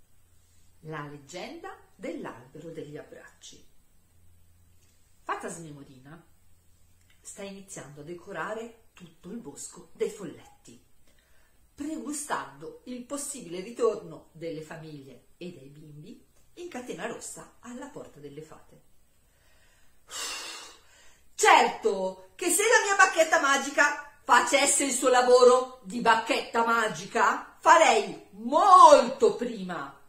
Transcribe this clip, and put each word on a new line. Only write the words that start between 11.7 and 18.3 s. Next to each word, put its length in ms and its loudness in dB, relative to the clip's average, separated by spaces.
pregustando 1080 -10
il 200 -12
possibile 560 -10
ritorno 720 -4
delle 280 -10
famiglie 680 -18
e 140 -14
dei 160 -20
bimbi 540 -20
in 120 -14
Catena 340 -12
Rossa 560 -14
alla 280 -14
Porta 300 -18
delle 220 -16